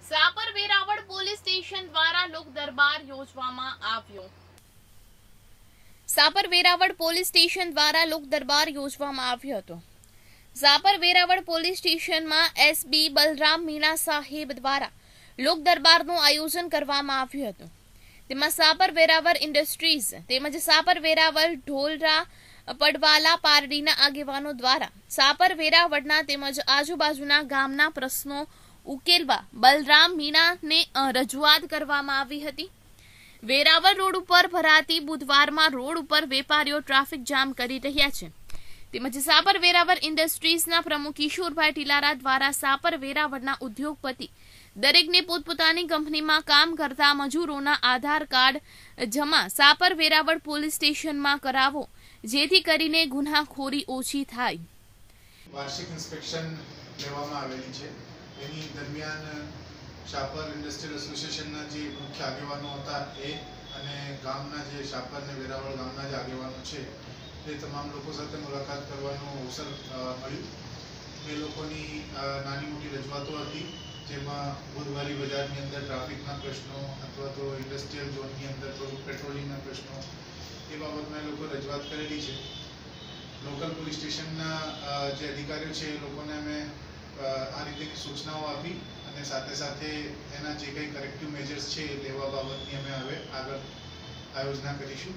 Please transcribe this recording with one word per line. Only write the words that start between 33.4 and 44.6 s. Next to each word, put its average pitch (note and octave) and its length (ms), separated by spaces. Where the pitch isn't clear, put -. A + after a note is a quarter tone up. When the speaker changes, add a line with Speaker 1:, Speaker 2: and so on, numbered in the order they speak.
Speaker 1:
વેરાવળ D#4+ 520
રોડ F#4+ 200
ઉપર F4+ 320
ભરાતી D#4+ 520
બુધવારમાં D4 720
રોડ C4+ 260
ઉપર D4+ 280
વેપારીઓ C#4+ 540
ટ્રાફિક C4+ 440
જામ C4+ 280
કરી B3+ 280
રહ્યા C#4 300
છે. F3 220
તેમજ B3 240
સાપર E4 420
વેરાવળ F4 420
ઇન્ડસ્ટ્રીઝના D#4+ 800
પ્રમુખ D4 340
કિશોરભાઈ D#4 560
ટીલારા C#4+ 420
દ્વારા C4+ 380
સાપર C#4+ 460
વેરાવળના C4+ 640
ઉદ્યોગપતિ B3 680